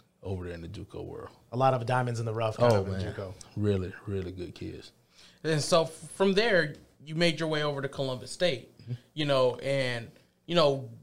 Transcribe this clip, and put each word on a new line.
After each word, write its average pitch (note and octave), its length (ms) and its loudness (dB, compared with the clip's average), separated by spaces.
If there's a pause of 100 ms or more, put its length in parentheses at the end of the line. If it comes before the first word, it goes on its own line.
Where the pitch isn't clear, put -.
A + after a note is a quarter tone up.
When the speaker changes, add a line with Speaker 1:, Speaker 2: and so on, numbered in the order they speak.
(240)
Speaker 1:
over F#2 200 -4
there F2 100 -8
in E2+ 80 -10
the E2+ 40 -10
juco F2+ 380 -12
world. E2+ 240 -12 (240)
Speaker 2:
A A#2 40 -6
lot C3 180 4
of A#2 120 -4
diamonds B2 320 0
in A#2 80 -4
the A2 60 -4
rough A2 240 -2
kind A#2+ 160 6
Speaker 1:
Oh, G#2 80 6
Speaker 2:
of F#2 80 -2
in F#2+ 60 -4
Speaker 1:
man. F#2+ 80 -4 (120)
Speaker 2:
juco. F#2+ 200 -8 (220)
Speaker 1:
Really, G2 360 0 (140)
really F#2+ 260 -4
good F2+ 240 -10
kids. - 340 -12 (540)
Speaker 3:
And D#3 180 0
so E3 220 4
f-, D#3+ 60 -6 (260)
from G3 160 4
there, F#3 420 2 (300)
you D#3 100 -10
made E3 240 2
your D#3+ 100 -2
way D3+ 140 0
over D3 180 -2
to C3+ 80 -4
Columbus C3 440 -4
State, D#3+ 400 -2 (100)
Speaker 1:
Mm-hmm. A#2+ 100 -10 (220)
Speaker 3:
you D3+ 100 -2
know, C3 320 4
and, B2+ 520 -2 (380)
you E3 100 -4
know, C#3 320 4 (140)